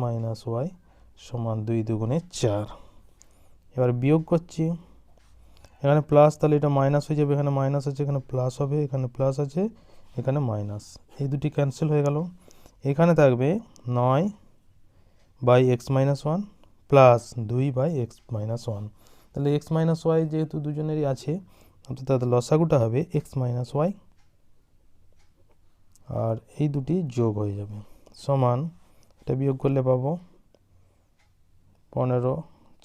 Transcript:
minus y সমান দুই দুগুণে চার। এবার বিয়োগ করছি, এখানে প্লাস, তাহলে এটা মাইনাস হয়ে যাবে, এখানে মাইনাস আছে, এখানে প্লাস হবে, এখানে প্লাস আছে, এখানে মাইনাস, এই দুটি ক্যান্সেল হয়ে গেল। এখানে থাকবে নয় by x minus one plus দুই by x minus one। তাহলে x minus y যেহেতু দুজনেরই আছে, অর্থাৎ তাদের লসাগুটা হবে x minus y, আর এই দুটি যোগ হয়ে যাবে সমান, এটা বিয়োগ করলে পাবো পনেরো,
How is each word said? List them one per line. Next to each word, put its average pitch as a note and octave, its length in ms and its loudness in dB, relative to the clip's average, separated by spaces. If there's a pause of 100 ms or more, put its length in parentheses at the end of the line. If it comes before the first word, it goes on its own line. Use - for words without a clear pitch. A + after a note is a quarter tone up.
minus A2+ 400 -4 (220)
y E3 40 -6 (580)
সমান A2+ 320 -4 (100)
দুই A2+ 120 0 (100)
দুগুণে A2+ 280 -2 (220)
চার। G#2 260 -2 (1120)
এবার B2+ 160 2 (100)
বিয়োগ D3+ 200 4 (100)
করছি, E3 320 -2 (1200)
এখানে C#3+ 260 4
প্লাস, D3+ 300 8
তাহলে D3+ 200 2
এটা D3 180 0
মাইনাস C#3 300 2
হয়ে D3 120 -2
যাবে, C#3+ 160 2
এখানে C#3+ 240 0
মাইনাস C#3 300 0
আছে, C#3 160 -6
এখানে C#3 240 -4
প্লাস B2+ 320 -2
হবে, C#3+ 240 -2
এখানে C3 200 -4 (100)
প্লাস C3+ 280 0
আছে, C#3+ 180 -4 (580)
এখানে C3+ 200 -2 (100)
মাইনাস, G#2 340 -6 (380)
এই C#3+ 100 -4
দুটি C#3+ 240 -4
ক্যান্সেল C#3+ 380 0
হয়ে D3 140 2
গেল। C#3+ 100 0 (720)
এখানে E3 320 4
থাকবে C3 280 6 (500)
নয় C3 260 2 (1200)
by B2 140 8 (160)
x B2 40 -6 (140)
minus C#3 260 2 (120)
one G3 100 -2 (460)
plus B2+ 320 8 (280)
দুই B2+ 160 0 (120)
by C3+ 120 0 (180)
x - 40 -12 (240)
minus A2 280 -6 (120)
one। G2+ 100 -10 (460)
তাহলে C#3 180 -2 (120)
x - 20 -20 (120)
minus D#3+ 260 0 (160)
y D#3+ 40 2 (100)
যেহেতু D#3 240 -4 (100)
দুজনেরই D3+ 380 -4 (100)
আছে, - 180 -8 (580)
অর্থাৎ B2+ 200 -10
তাদের B2+ 240 2
লসাগুটা D#3 500 2
হবে A2+ 160 0 (240)
x - 20 -14 (160)
minus B2 280 -4 (180)
y, - 20 0 (2250)
আর A2+ 120 -2 (260)
এই D3+ 140 0
দুটি C#3+ 200 -4 (220)
যোগ A#2 240 2
হয়ে G2+ 180 -4
যাবে G#2 180 -12 (480)
সমান, C3 340 0 (640)
এটা - 180 -4
বিয়োগ C3+ 240 -2
করলে C3+ 240 0
পাবো B2+ 240 0 (1800)
পনেরো, B2+ 400 0 (520)